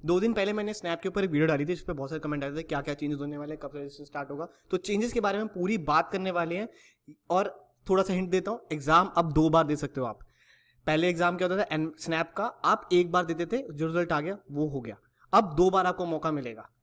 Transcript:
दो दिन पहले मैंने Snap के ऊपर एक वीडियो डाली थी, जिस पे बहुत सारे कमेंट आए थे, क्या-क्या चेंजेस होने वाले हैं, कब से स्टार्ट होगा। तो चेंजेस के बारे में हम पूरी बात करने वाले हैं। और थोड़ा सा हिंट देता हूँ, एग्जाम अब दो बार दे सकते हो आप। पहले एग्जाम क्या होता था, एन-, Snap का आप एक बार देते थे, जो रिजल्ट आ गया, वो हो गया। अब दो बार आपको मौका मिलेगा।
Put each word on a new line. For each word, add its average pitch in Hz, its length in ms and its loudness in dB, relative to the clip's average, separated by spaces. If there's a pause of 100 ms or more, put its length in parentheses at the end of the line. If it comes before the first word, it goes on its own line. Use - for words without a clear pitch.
दो 175 160 4
दिन 226 120 2
पहले 208 200 0
मैंने 208 220 -4
Snap 170 280 -4
के 185 60 -2
ऊपर 190 160 0
एक 180 60 -2
वीडियो 151 160 2
डाली 147 180 2
थी, - 20 -4
जिस 170 160 -4
पे 175 100 -6
बहुत 139 180 -6
सारे 156 100 -6
कमेंट 147 240 -4
आए 139 80 -6
थे, 160 100 -8
क्या-क्या 147 320 -4
चेंजेस 147 240 -4
होने 147 180 -6
वाले 147 180 -10
हैं, 147 80 -14
कब 139 140 -10
से 143 280 -12
स्टार्ट 139 260 -10
होगा। 151 180 -8 (220)
तो 185 60 0
चेंजेस 214 360 -2
के 233 80 0
बारे 202 180 0
में 220 40 -2
हम 214 60 -6
पूरी 190 300 0
बात 156 340 2
करने 190 180 -2
वाले 170 260 -2
हैं। 220 120 -6 (640)
और - 420 -2 (160)
थोड़ा 190 140 4
सा 190 100 0
हिंट 185 180 0
देता 185 200 0
हूँ, 240 100 -6 (120)
एग्जाम 156 440 4
अब 170 160 2
दो 156 180 6
बार 160 160 6
दे 147 100 0
सकते 139 240 -6
हो 123 60 -2
आप। 110 120 -8 (680)
पहले 156 220 4
एग्जाम 175 280 2
क्या 180 120 0
होता 190 140 0
था, - 100 0
एन-, 156 280 -4
Snap 165 240 -2 (120)
का 202 80 -2
आप 214 480 0
एक 175 200 4
बार 180 120 4
देते 165 220 -4
थे, 233 160 -2 (100)
जो 147 140 -2
रिजल्ट 170 260 0
आ 151 80 0
गया, 190 180 -6 (120)
वो 147 180 -2
हो 139 120 -6
गया। 110 160 -12 (380)
अब 196 200 4
दो 180 160 6
बार 185 160 4
आपको 180 200 -2
मौका 160 260 -2
मिलेगा। 120 380 -8 (120)